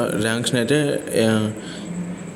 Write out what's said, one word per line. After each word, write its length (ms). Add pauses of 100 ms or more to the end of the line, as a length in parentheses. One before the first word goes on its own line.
(220)
ర్యాంక్స్‌ని 380
అయితే, 200 (460)
ఆ, 260 (840)